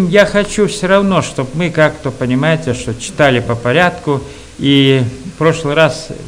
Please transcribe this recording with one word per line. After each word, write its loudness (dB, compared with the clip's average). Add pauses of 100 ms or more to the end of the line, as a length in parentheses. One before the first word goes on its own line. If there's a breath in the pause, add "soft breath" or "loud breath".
я 6
хочу 0
всё -4
равно, 2
чтоб -6
мы -2
как-то, 0
понимаете, 0
что -6
читали 0
по -4
порядку. 0 (380 loud breath)
И 4 (320)
в -20
прошлый 0
раз 0 (180)